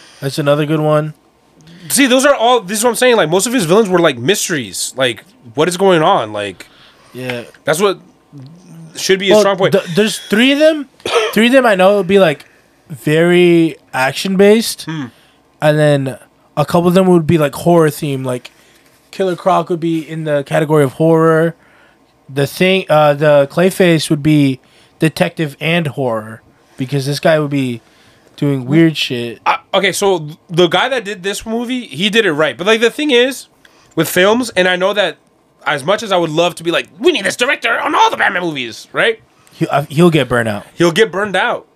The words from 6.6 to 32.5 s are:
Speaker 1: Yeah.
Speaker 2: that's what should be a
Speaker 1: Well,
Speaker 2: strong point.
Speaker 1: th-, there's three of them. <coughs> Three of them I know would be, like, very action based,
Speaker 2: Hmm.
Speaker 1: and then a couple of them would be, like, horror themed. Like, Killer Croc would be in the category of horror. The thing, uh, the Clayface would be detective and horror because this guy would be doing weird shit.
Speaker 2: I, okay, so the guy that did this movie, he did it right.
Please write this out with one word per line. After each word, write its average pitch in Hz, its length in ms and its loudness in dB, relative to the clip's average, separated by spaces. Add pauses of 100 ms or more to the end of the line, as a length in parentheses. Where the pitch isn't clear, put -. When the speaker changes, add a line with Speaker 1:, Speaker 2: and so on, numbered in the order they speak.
Speaker 1:
Yeah. 123 280 -8 (220)
Speaker 2:
that's 156 160 -2
what 196 180 0 (960)
should 190 220 0
be 190 120 0
a - 20 4
Speaker 1:
Well, 214 80 6
Speaker 2:
strong 196 160 2
point. 175 160 0
Speaker 1:
th-, - 120 2 (120)
there's 208 220 0
three 247 340 2
of 277 80 0
them. 311 280 2 (160)
<coughs> 440 280 -2
Three 220 140 4
of 240 60 2
them 262 140 4
I 214 80 2
know 190 220 4
would 196 100 -2
be, 196 140 4
like, 156 240 0 (440)
very 165 880 2 (160)
action 160 440 -4
based, 208 460 2
Speaker 2:
Hmm. 156 240 -8 (540)
Speaker 1:
and 151 180 2
then 139 400 0 (380)
a 151 80 0
couple 175 240 0
of 175 60 2
them 185 140 4
would 170 180 4
be, 165 120 2
like, 143 160 -2
horror 170 340 2
themed. 139 360 -6
Like, 127 260 -8 (600)
Killer 190 260 -4
Croc 175 320 0
would 175 120 -4
be 165 180 -2 (100)
in 160 160 -10
the 147 200 -2
category 156 400 2
of 127 100 -2
horror. 160 600 2 (800)
The 139 140 0
thing, 185 420 0
uh, 151 260 4
the 143 360 4
Clayface 175 600 2
would 151 120 -2
be 143 380 2 (400)
detective 160 600 -4
and 160 280 -2
horror 113 540 -6 (340)
because 131 300 -6
this 143 140 -6
guy 156 180 2
would 147 120 -4
be 131 300 -4 (560)
doing 139 280 -2
weird 156 320 2
shit. 117 480 -8
Speaker 2:
I, - 140 0 (160)
okay, 190 180 0
so 180 360 -2 (200)
the 170 200 2
guy 185 200 0
that 254 160 -4
did 196 180 -12
this 196 220 -8
movie, 233 420 -6
he 180 240 -4
did 220 140 2
it 180 80 0
right. 143 240 -2